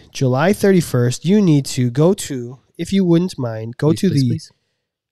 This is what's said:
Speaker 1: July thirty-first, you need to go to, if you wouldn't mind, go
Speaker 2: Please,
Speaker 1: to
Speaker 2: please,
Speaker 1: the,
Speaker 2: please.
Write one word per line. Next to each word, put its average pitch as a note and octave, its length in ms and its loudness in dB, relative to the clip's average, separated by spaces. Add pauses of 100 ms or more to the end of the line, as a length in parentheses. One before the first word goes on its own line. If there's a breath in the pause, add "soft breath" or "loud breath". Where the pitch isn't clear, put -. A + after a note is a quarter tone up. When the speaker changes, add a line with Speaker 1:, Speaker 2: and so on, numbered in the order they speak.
(120)
Speaker 1:
July C#3 400 0
thirty-first, C3+ 720 0
you G3+ 180 2
need D3 240 4
to B2 240 -2
go D3+ 240 2
to, B2 460 -10 (180)
if E3+ 140 -8
you G3 120 2
wouldn't F3 340 0
mind, A2+ 380 -8
go D3 140 0
Speaker 2:
Please, E3 100 -2
Speaker 1:
to G3 100 0
Speaker 2:
please, C#3+ 120 0
Speaker 1:
the, B2 60 0
Speaker 2:
please. - 240 -6 (600)